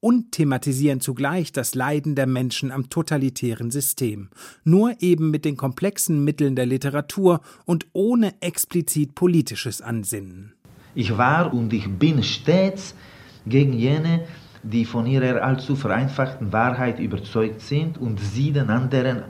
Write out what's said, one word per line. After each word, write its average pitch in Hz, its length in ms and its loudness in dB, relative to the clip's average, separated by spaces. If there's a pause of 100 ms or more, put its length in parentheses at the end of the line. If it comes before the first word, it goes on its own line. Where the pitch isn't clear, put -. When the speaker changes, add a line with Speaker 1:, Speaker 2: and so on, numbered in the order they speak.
Speaker 1:
und 233 320 2
thematisieren 139 680 0
zugleich 143 520 -2
das 123 240 -4
Leiden 143 400 0
der 135 100 2
Menschen 127 460 -2
am 131 180 -6
totalitären 127 800 -2
System. 113 600 -4 (340)
Nur 202 360 4
eben 160 300 4
mit 151 140 -2
den 147 120 0
komplexen 151 680 -2
Mitteln 147 320 0
der 127 100 0
Literatur 143 760 0 (260)
und 170 260 0
ohne 220 500 2
explizit 160 720 -2
politisches 156 680 2
Ansinnen. 101 760 -8 (420)
Speaker 2:
Ich 113 200 -2
war 147 380 4
und 113 180 0
ich 107 160 -2
bin 123 360 2
stets 190 720 0 (500)
gegen 131 280 4
jene, 156 520 0 (380)
die 113 200 0
von 117 220 -2
ihrer 127 360 2
allzu 135 340 0
vereinfachten 127 760 -2
Wahrheit 120 460 0
überzeugt 104 640 -2
sind 160 360 -4
und 110 220 -4
sie 110 320 -2
den 135 200 0
anderen 127 600 0